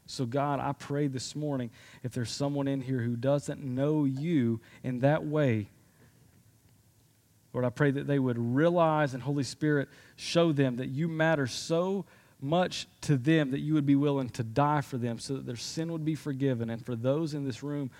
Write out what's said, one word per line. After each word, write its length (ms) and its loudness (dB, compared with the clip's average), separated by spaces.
So 180 -6
God, 340 0
I 120 -2
pray 340 -4
this 300 -6
morning, 340 -4
if 120 -8
there's 180 -4
someone 360 -2
in 140 -2
here 200 -2
who 140 -2
doesn't 480 0
know 420 2
you 540 2
in 180 -4
that 220 4
way, 460 2
Lord, 80 2
I 60 0
pray 180 4
that 160 0
they 140 2
would 180 0
realize 760 2
and 80 -8
Holy 200 -2
Spirit 460 0
show 360 2
them 240 2
that 140 -4
you 180 -2
matter 400 2
so 580 -2
much 460 0
to 160 2
them 320 4
that 120 -2
you 120 0
would 140 2
be 80 6
willing 340 2
to 140 -4
die 380 2
for 180 -6
them 180 -2
so 160 -8
that 140 -6
their 80 -6
sin 360 -6
would 140 -6
be 80 0
forgiven. 560 0
And 160 -8
for 100 -4
those 380 0
in 120 -4
this 180 -6
room, 260 -4